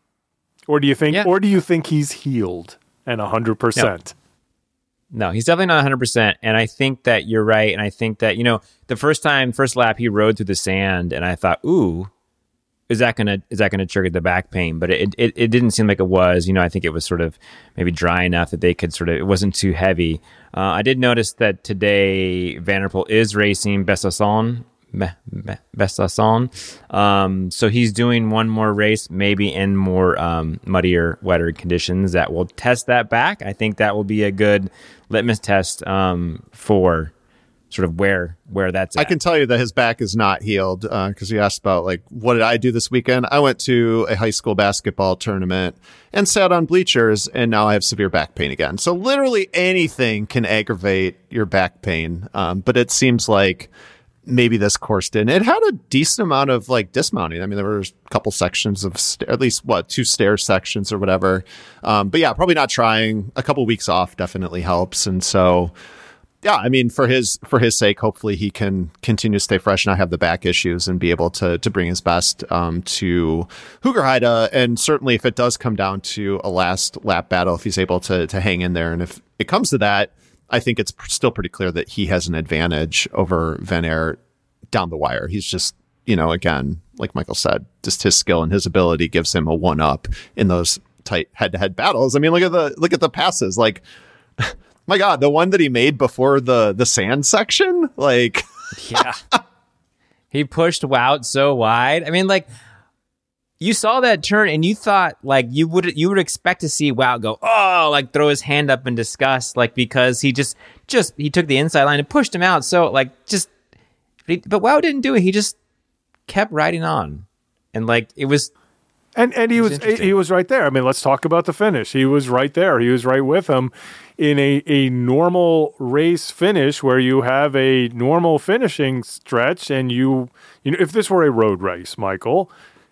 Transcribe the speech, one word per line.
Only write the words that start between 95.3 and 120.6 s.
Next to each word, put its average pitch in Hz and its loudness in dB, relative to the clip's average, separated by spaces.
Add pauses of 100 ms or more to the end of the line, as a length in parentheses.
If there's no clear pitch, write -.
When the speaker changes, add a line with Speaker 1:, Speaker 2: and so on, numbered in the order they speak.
Speaker 3:
that 185 4
he 147 2
made 127 2
before 131 2
the, 117 2
the 117 0
sand 123 0
section, 349 0
like 123 2 (220)
<laughs> - -14
Speaker 2:
Yeah. 120 0 (1160)
He 143 -2
pushed 165 -2
Wout 131 2
so 139 2
wide. 123 2
I 147 -8
mean, 185 0
like, 190 0 (1120)
you 202 0
saw 226 0
that 226 2
turn 208 2
and 156 2
you 196 2
thought, 196 0
like, 135 2
you 151 0
would, 170 -2
you 165 2
would 196 2
expect - -2
to 160 -2
see 147 0
Wout 123 0
go, 107 -4
"Oh," 185 4
like, 143 0
throw 147 2
his 143 0
hand 147 0
up 131 -2
in 123 -4
disgust, 127 -2
like, 120 0
because 127 2
he 139 2
just, 131 -2 (300)
just, 226 0
he 147 -4
took 165 0
the 139 2
inside 151 2
line 143 2
and 143 -4
pushed 277 0
him 175 -2
out. 175 2
So, 170 2
like, 131 -2
just, 196 -4 (760)
but 165 0
he, - -2 (100)
but 190 0
Wout 277 4
didn't 285 0
do 269 0
it. 208 4
He 185 2
just 208 -2 (680)
kept 214 -2
riding 165 0
on. 92 -4 (460)
And, 113 -4
like, 117 0
it 143 -6
was 139 0 (640)
Speaker 1:
And, 247 2
and 233 0
he 233 2
Speaker 2:
it - 4
was 220 2
Speaker 1:
was, 147 -6
Speaker 2:
interesting. 220 0
Speaker 1:
he 190 4
was 185 2
right 185 2
there. 262 2